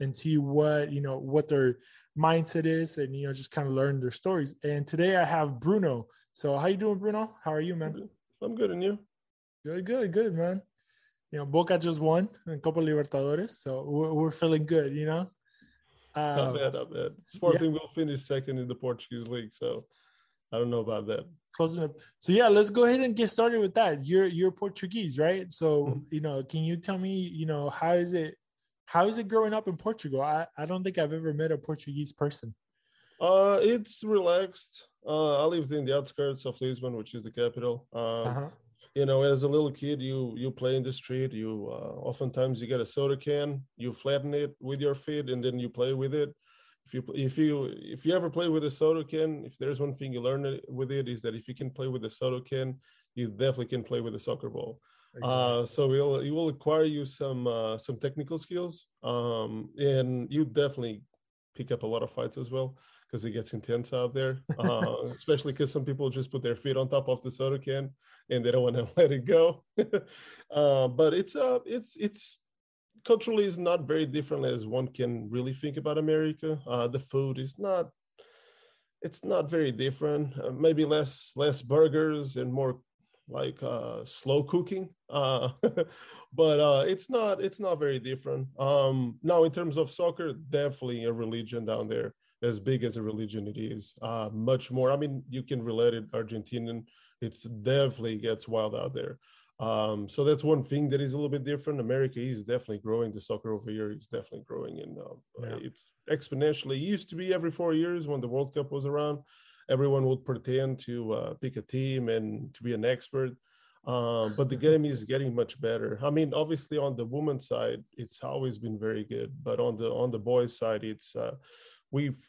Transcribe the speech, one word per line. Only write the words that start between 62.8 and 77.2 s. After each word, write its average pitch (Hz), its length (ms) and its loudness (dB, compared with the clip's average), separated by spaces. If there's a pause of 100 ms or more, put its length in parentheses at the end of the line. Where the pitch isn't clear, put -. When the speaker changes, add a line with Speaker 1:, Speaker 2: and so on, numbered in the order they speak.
Speaker 2:
'cause 107 140 -6
it 113 80 -4
gets 107 200 -6
intense 117 400 -4
out 123 220 0
there, 131 340 -2
Speaker 1:
<laughs> 147 100 -4
Speaker 2:
uh, 117 440 0 (120)
especially 147 380 0
'cause 135 180 0
some 139 140 -2
people 139 260 -2
just 127 220 -4
put 131 100 -4
their 120 140 0
feet 131 200 -2
on 131 120 2
top 135 200 2
of 123 140 0
the 127 80 -8
soda 135 280 -2
can 135 340 -4 (380)
and 123 140 2
they 120 80 4
don't 127 100 4
wanna 120 300 2
<laughs> - 40 -20
let 165 160 8
it 131 120 0
go. 165 400 6 (120)
<laughs> 220 80 4 (640)
Uh, 139 380 6
but 151 260 6
it's, 190 220 0
uh, 254 300 4
it's, 233 300 -6
it's - 420 -6 (640)
culturally 220 420 4
is 175 120 -4
not 175 300 0
very 156 180 2
different 139 380 -2
as 120 220 -2
one 127 220 -2
can 120 420 -4
really 123 240 -4
think 139 220 -6
about 151 220 -2
America. 156 680 0
Uh, 120 200 0
the 123 120 -4
food 135 400 -2